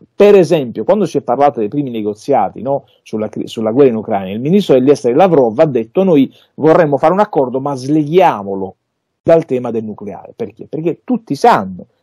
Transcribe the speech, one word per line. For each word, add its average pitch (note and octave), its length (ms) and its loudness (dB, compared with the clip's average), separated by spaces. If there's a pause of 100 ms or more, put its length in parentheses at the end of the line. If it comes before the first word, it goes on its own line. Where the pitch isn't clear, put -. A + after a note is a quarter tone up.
(160)
per G3+ 200 6
esempio C#3+ 500 0
quando F#3 200 2
si D3+ 120 -4
è C3 40 -2
parlato C3+ 380 0
dei G#2+ 80 -2
primi C#3+ 220 -6
negoziati, G#2 720 -4
no, C3+ 240 -6 (180)
sulla G#2+ 240 -6
cri-, - 220 -10
sulla A2 220 -4
guerra C3+ 180 4
in A2 80 -2
Ucraina, G2 320 -6
il G#2 100 -8
ministro E3 360 2
degli C3 140 2
esteri B2+ 260 0
Lavrov C#3+ 440 2
ha D#3+ 60 6
detto: B2 380 -2
"Noi D3+ 300 2 (200)
vorremmo D#3 420 2
fare D#3 160 2
un F#3+ 80 -2
accordo, C3 400 -2
ma C#3+ 160 -6
sleghiamolo C3 1000 0 (460)
dal E3 220 2
tema B2 260 -4
del A2 140 -4
nucleare". G2+ 500 -14
Perché? - 340 -12
Perché D#3+ 360 -6
tutti A3 320 -6
sanno G2+ 520 -2 (160)